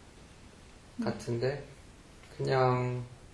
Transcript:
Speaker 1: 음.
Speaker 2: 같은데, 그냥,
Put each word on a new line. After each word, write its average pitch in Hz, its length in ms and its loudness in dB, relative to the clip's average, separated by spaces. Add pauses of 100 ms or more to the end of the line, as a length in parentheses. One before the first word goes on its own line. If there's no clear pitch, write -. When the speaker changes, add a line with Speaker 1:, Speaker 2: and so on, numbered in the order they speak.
(1000)
Speaker 1:
음. 233 60 -2
Speaker 2:
같은데, 123 580 0 (760)
그냥, 123 680 4 (300)